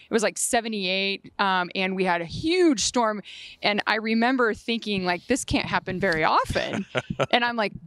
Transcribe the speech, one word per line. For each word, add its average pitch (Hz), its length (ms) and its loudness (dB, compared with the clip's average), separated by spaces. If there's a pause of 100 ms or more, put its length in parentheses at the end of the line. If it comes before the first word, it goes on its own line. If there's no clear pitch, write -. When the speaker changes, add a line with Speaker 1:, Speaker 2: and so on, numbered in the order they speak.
Speaker 1:
it - 40 -2
was, 220 100 2
like, 196 140 0
seventy-eight, 196 1000 -2
um, 185 360 0
and 190 200 -2
we 185 80 0
had 175 180 2
a 170 40 -6
huge 320 560 2
storm, 214 400 0 (400)
and 208 260 0
I 202 80 4
remember 226 580 2
thinking, 208 520 -2
like, 180 220 -2
"This - 180 0
can't 254 220 0
happen 185 320 -2
very 165 240 2
often." 214 680 0
Speaker 2:
<laughs> - 40 -8 (360)
Speaker 1:
And 240 140 4
I'm 240 100 -4
like, 208 160 0 (160)